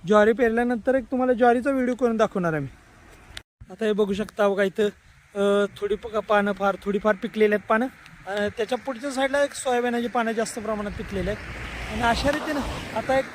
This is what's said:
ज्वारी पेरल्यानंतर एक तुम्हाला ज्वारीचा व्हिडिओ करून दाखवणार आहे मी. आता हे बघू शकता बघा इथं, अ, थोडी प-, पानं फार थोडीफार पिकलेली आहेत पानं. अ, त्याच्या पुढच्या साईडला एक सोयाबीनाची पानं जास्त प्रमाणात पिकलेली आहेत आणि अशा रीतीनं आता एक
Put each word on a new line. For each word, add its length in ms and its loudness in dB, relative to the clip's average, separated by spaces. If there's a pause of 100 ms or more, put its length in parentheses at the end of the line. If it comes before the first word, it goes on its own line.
ज्वारी 260 6
पेरल्यानंतर 600 0
एक 100 0
तुम्हाला 280 0
ज्वारीचा 380 4
व्हिडिओ 240 0
करून 220 0
दाखवणार 360 0
आहे 100 -2
मी. 60 -8 (1000)
आता 140 -8
हे 80 0
बघू 200 0
शकता 360 0
बघा 140 2
इथं, 260 0 (460)
अ, 320 2 (100)
थोडी 180 -2
प-, 120 -10
पानं 460 0
फार 300 0
थोडीफार 320 2
पिकलेली 400 0
आहेत 140 -4
पानं. 180 2 (400)
अ, 300 -2
त्याच्या 220 -2
पुढच्या 320 -6
साईडला 340 2
एक 100 -4
सोयाबीनाची 520 0
पानं 260 0
जास्त 260 -2
प्रमाणात 320 -4
पिकलेली 400 -6
आहेत 160 -8 (460)
आणि 100 -4
अशा 300 2
रीतीनं 280 -2 (360)
आता 220 0
एक 60 0 (100)